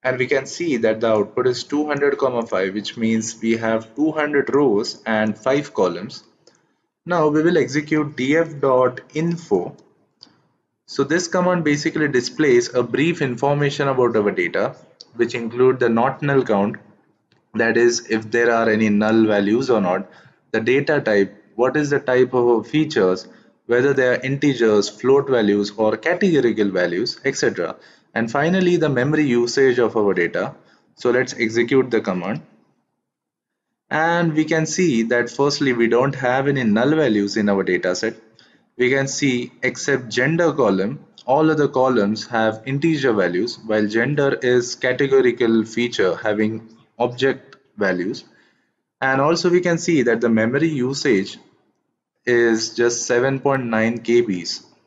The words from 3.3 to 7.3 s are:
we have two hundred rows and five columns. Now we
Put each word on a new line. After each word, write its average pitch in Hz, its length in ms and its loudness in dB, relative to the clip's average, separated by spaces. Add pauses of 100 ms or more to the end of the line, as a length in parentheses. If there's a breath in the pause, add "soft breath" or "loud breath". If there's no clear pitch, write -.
we 113 160 0
have 113 380 -4
two 156 180 -2
hundred 147 420 -2
rows 123 500 0
and 110 320 0
five 147 360 -2
columns. 92 500 -4 (840 soft breath)
Now 165 220 0
we 151 160 2